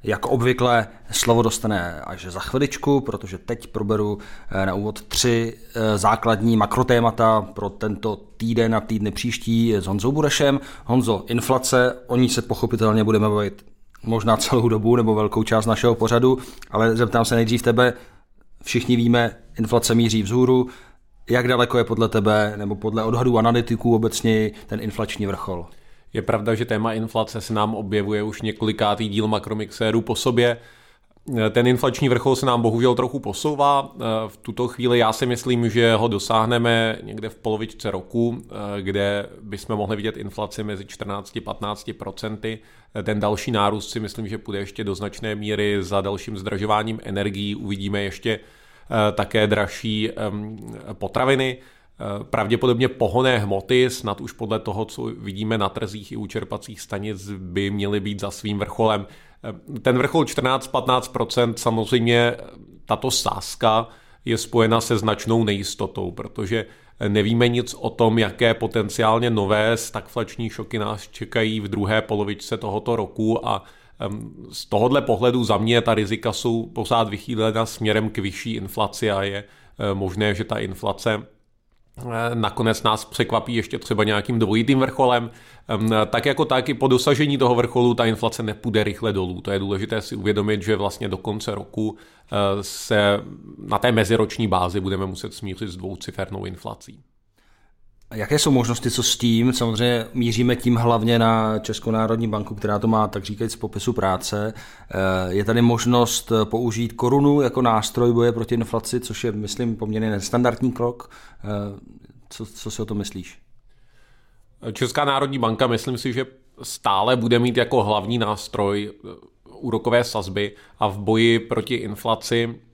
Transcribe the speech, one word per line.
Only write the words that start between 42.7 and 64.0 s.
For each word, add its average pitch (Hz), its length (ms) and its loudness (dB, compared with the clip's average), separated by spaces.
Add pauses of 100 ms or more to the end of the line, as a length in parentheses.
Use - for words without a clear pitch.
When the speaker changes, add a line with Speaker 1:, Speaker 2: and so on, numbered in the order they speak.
Speaker 2:
Ten 104 160 -2
další 104 320 0
nárůst 104 380 0
si 117 100 -8
myslím, 107 280 -8
že 107 100 -8
půjde 101 220 -8
ještě 101 240 -8
do 98 120 -2
značné 104 400 -6
míry 104 480 0
za 98 180 0
dalším 101 360 -6
zdražováním 107 640 -2
energií. 101 520 -4
Uvidíme 101 460 -4
ještě, 104 380 -4 (760)
také 107 320 2
dražší, 107 640 -2
em, 107 460 -8 (360)
potraviny. 131 640 0 (640)
Pravděpodobně 117 640 2
pohonné 123 520 2
hmoty, 104 500 2
snad 107 320 -6
už 113 100 -10
podle 110 280 -4
toho, 107 260 -6
co - 180 -12
vidíme 107 540 -4
na 98 120 0
trzích 104 420 -8
i 117 40 -12
u 107 120 -8
čerpacích 104 540 -10
stanic, 101 500 -8
by 95 400 -4
měly 101 280 -2
být 98 200 -6
za 101 120 -6
svým 104 280 -6
vrcholem. 104 460 0 (760)
Ten 127 160 4
vrchol 143 280 2
čtrnáct 131 420 0
patnáct 127 400 0
procent, 117 520 0
samozřejmě 120 760 2 (500)
tato 120 260 -2
sázka - 760 0 (380)